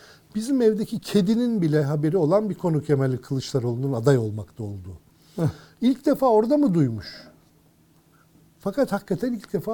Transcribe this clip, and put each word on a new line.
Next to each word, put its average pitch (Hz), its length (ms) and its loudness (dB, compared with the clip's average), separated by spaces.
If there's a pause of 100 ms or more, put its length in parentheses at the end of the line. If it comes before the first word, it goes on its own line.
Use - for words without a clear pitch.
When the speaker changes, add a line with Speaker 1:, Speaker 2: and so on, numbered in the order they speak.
(360)
Speaker 1:
bizim 247 260 -2
evdeki 220 380 0
kedinin 220 640 0
bile 151 220 2
haberi 151 340 0
olan 190 320 2
bir 180 60 -4
konu 156 260 -2
Kemal 135 360 0
Kılıçdaroğlu'nun 127 760 -4
aday 123 240 4
olmakta 107 460 -6
olduğu. 95 340 -12 (380)
Speaker 2:
Heh. 175 80 -2 (380)
Speaker 1:
İlk 254 240 0
defa 269 220 2
orada 226 300 4
mı 277 160 2
duymuş? 123 540 -2 (1300)
Fakat 220 320 -2
hakikaten 202 420 -4
ilk - 200 -10
defa 202 200 -4